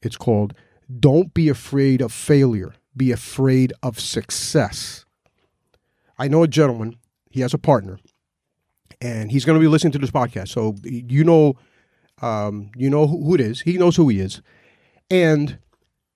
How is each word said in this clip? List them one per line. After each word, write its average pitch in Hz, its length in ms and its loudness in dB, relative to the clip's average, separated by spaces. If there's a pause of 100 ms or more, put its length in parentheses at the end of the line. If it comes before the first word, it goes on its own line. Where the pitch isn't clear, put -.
It's - 160 -10
called, 104 360 0 (460)
"Don't 151 340 4
be 165 160 2
afraid 135 520 0
of 117 100 -4
failure. 127 600 0 (240)
Be 127 140 2
afraid 131 600 0 (120)
of 123 160 -8
success." - 1040 -6 (1120)
I 135 120 -4
know 160 140 4
a 165 40 4
gentleman, 120 480 0 (340)
he 131 120 -6
has 123 120 -2
a 151 40 -2
partner, 98 420 0 (1000)
and 110 300 -8
he's 127 140 0
gonna 160 140 4
be 160 80 6
listening 156 240 2
to 143 80 -4
this 135 120 -4
podcast. 120 360 -4
So 110 360 -4
y-, 120 240 -10
you 139 180 2
know, 156 300 6 (680)
um, 104 540 -6
you 127 140 -2
know 147 180 4
who, 147 180 -4
who 175 100 2
it 147 60 2
is. 113 200 -4
He 175 160 -2
knows 175 200 2
who 160 120 4
he 101 100 0
is. 95 220 -8 (680)
And 156 500 0 (560)